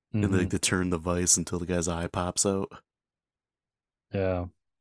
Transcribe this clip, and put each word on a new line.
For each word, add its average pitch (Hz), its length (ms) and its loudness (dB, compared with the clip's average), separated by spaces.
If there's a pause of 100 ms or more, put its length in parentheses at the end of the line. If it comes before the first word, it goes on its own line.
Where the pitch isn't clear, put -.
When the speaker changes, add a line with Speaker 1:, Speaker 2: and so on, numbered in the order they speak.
(220)
Speaker 1:
And, 101 100 2
like, 92 160 2
Speaker 2:
Mm-hmm. - 20 -4
Speaker 1:
they 95 80 0
turn 92 320 0
the 87 80 0
vice 87 400 2
until 87 200 -4
the 85 80 -6
guy's 87 220 0
eye 85 180 -4
pops - 380 -2
out. 98 380 -2 (1300)
Speaker 2:
Yeah. 95 340 -2 (340)